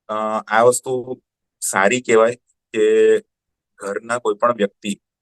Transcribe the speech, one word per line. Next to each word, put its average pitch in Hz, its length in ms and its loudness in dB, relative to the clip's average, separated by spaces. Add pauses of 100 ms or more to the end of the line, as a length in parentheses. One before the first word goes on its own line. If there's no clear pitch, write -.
અ, 110 40 -8 (360)
આ 110 140 2
વસ્તુ 123 600 0 (380)
સારી 104 400 0
કહેવાય 113 340 2 (380)
કે 110 460 2 (600)
ઘરના 110 400 -8
કોઈ 107 160 -4
પણ 120 180 0
વ્યક્તિ, 104 480 -6 (220)